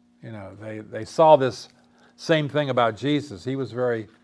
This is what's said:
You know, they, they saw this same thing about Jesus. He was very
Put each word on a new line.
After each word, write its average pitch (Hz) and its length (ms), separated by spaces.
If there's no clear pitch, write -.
You 117 100
know, 98 280
they, 110 180
they 110 260
saw 156 320
this 131 320
same 156 320
thing 143 220
about 117 260
Jesus. 123 480
He 135 120
was 123 160
very 117 340